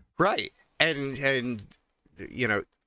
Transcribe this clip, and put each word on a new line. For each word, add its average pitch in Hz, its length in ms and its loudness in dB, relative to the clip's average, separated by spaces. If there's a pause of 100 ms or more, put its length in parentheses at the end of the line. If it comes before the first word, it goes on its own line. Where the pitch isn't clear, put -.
(180)
Right. 202 340 2 (260)
And, 139 400 0
and, 127 480 -2 (640)
you 123 180 -2
know, 104 140 0 (240)